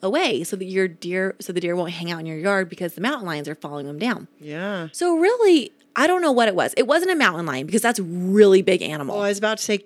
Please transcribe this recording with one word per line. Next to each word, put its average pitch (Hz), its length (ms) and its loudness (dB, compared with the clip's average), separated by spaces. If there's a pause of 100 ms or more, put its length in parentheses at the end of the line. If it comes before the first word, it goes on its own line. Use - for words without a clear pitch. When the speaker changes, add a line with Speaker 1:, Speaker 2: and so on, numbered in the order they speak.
Speaker 1:
away 220 400 0
so 190 140 -6
that 185 80 -8
your 190 240 0
deer, 180 500 -4
so - 140 -10
the 175 80 -2
deer 175 140 -2
won't 175 160 -2
hang 170 200 -8
out 165 80 -8
in 160 60 -10
your 160 120 -8
yard 190 300 0
because 175 280 -8
the 170 60 -8
mountain 247 240 -4
lions 151 220 -4
are 151 80 -8
following 143 300 -10
them 147 140 -10
down." 226 280 -4 (140)
Speaker 2:
Yeah. 165 500 -8
Speaker 1:
So 349 240 0
really, 370 560 4 (240)
I 269 120 2
don't 359 140 2
know 311 120 2
what 233 160 4
it 185 60 -2
was. 127 200 0
It 254 120 2
wasn't 339 240 2
a 349 40 2
mountain 175 300 2
lion 135 200 -4
because 190 180 0
that's 233 160 0
really 190 640 6
big 180 200 2
animal. 151 340 -6
Speaker 2:
Oh, 208 60 -2
I 202 80 0
was 202 80 -2
about 214 220 -2
to - 40 -8
say, 202 220 -4